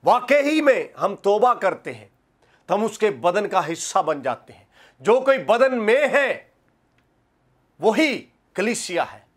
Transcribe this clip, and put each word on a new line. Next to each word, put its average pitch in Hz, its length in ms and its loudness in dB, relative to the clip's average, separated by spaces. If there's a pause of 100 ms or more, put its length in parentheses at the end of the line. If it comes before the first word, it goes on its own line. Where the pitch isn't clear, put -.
वाकई 277 560 2
में 233 360 0
हम 190 180 -4
तौबा 220 380 2
करते 160 380 -4
हैं, 110 200 -18 (560)
तो 160 60 0
हम 208 100 0
उसके 220 260 -2
बदन 202 360 -2
का 190 160 -2
हिस्सा 165 400 -4
बन 151 200 -4
जाते 123 320 -8
हैं। - 140 -20 (340)
जो 233 200 2
कोई 269 160 2
बदन 240 360 2
में 240 340 2
है 262 440 -2 (1300)
वही 220 460 0 (280)
कलीसिया 180 480 -2
है 107 340 -12